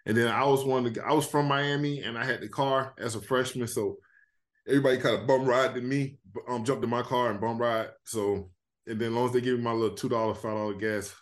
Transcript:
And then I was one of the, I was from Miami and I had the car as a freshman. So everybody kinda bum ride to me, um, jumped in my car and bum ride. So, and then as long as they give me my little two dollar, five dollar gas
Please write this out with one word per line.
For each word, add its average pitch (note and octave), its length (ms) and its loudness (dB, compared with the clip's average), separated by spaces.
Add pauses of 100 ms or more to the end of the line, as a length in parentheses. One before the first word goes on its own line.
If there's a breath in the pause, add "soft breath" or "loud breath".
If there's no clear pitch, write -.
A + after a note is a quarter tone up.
And A2 120 0
then A#2+ 120 4
I A2+ 160 2
was C3+ 200 4
one C3 200 2
of A#2 80 -2
the, - 120 -8
I C3+ 80 2
was D3+ 140 2
from D3 200 0
Miami C#3+ 540 0
and A2+ 160 -6
I A#2+ 80 -2
had B2+ 160 -2
the - 80 -10
car C3+ 480 0
as A2 180 -4
a G2+ 60 -8
freshman. B2+ 460 0
So G2+ 300 -2 (680 soft breath)
everybody C3+ 300 4
kinda A2 280 0
bum C3 200 4
ride B2+ 300 2
to B2 60 -6
me, C3+ 360 -2 (320)
um, A#2+ 160 -2
jumped B2 180 0
in A#2 60 0
my A#2+ 140 0
car B2 260 2
and G#2 100 -2
bum A#2 200 -2
ride. A2+ 300 0 (160)
So, G2+ 440 -2 (380)
and A2+ 120 -4
then A#2 100 -2
as A2+ 40 -2
long A#2+ 140 2
as A#2+ 60 -2
they B2 80 4
give B2 160 2
me A#2+ 60 -2
my A#2 100 0
little A2+ 220 0
two B2+ 140 -4
dollar, A2+ 240 0
five G#2+ 220 -6
dollar G#2+ 180 -2
gas G2+ 480 -4